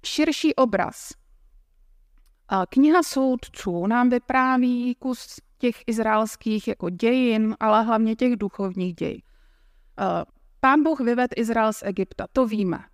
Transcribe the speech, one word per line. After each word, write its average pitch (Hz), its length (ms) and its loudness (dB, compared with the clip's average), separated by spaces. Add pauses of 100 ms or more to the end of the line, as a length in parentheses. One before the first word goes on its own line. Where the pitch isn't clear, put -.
Širší 302 500 0
obraz. - 580 -2 (1300)
A 190 180 -2
kniha 302 380 4
Soudců 247 840 -2
nám 247 220 2
vypráví 247 880 0
kus - 440 -10 (180)
těch 240 300 -2
izraelských 214 800 -2
jako 185 220 -6
dějin, 220 720 2
ale 220 240 4
hlavně 220 320 2
těch 247 200 0
duchovních 190 600 -4
dějin. - 260 -8 (800)
Eh, 175 260 -4 (340)
Pán 285 240 4
Bůh 277 160 0
vyvedl 240 360 0
Izrael 220 380 0
z - 100 -12
Egypta, - 500 -6
to 262 140 2
víme. 202 460 -4